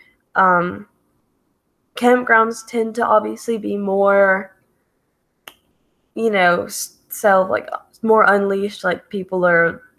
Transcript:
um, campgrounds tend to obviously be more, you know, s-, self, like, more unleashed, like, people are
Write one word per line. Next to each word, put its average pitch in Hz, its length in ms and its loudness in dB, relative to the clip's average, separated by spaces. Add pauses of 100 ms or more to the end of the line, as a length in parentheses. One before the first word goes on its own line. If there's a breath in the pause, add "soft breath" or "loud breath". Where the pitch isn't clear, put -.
(360 soft breath)
um, 185 520 0 (1080)
campgrounds 233 720 0
tend 226 280 -4
to 233 100 -2
obviously 220 520 -2
be 202 200 -6
more, 196 800 0 (1600)
you 226 160 -2
know, 180 360 2
s-, - 320 -12 (120)
self, 190 400 2
like, - 200 -4 (320)
more 220 220 4
unleashed, 202 600 0
like, 180 260 -4
people 185 360 -4
are 170 360 2 (180)